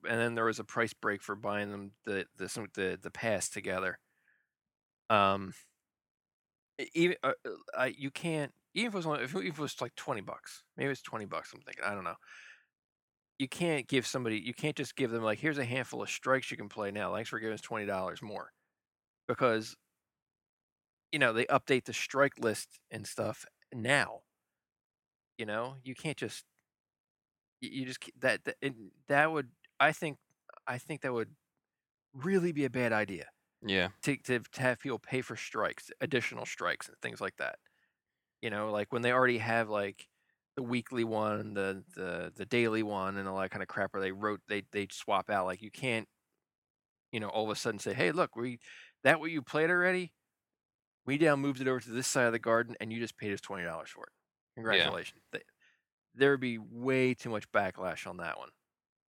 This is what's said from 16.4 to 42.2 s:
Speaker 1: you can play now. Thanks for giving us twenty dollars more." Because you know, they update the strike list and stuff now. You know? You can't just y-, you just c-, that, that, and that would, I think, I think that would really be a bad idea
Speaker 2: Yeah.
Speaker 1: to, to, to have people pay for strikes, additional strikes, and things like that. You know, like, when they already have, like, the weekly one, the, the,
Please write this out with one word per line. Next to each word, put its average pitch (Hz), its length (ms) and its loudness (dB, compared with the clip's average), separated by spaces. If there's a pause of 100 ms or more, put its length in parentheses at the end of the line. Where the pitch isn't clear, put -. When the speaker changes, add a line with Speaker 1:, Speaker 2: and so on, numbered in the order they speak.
Speaker 1:
you 120 60 -8
can 104 120 -8
play 101 220 -4
now. 98 220 -2
Thanks 110 160 -4
for 113 100 -4
giving 110 140 -4
us 104 80 -8
twenty 107 240 -6
dollars 98 360 -2
more." 104 300 -10 (760)
Because 113 480 2 (1400)
you 156 80 -2
know, 120 140 6
they 117 120 2
update 135 400 2
the 113 80 -10
strike - 440 2
list 113 420 -2 (120)
and - 160 -8
stuff - 380 -4 (280)
now. 117 480 0 (1160)
You 113 80 -6
know? 117 380 -4
You 127 120 -10
can't 151 220 -4
just - 280 -6 (1160)
y-, - 100 -8
you 135 140 -6
just 127 180 -10
c-, - 160 -18
that, 123 260 4
that, - 160 -2
and 113 300 -6 (160)
that 147 240 6
would, 139 200 -2 (280)
I 151 120 8
think, 151 260 -4 (500)
I 127 100 -2
think 143 240 -8
that 127 120 0
would 113 220 -2 (800)
really 175 380 2
be 143 140 2
a 127 40 2
bad 120 240 2
idea 101 360 0 (320)
Speaker 2:
Yeah. 95 280 4 (140)
Speaker 1:
to, 139 140 2
to, 123 240 0
to - 200 -10
have 127 180 2
people 139 200 -4
pay 127 220 -2
for 123 160 -8
strikes, - 540 -4 (100)
additional 120 460 0
strikes, - 420 -4
and - 120 -20
things - 200 -8
like 95 160 -6
that. - 220 -4 (840)
You 120 80 -4
know, 107 220 -2
like, 104 220 0
when 120 100 0
they 123 100 6
already 123 260 6
have, 113 300 2
like, 101 400 -2 (480)
the 135 60 -4
weekly 120 420 0
one, 107 500 0
the, 98 280 0 (120)
the, 87 400 -6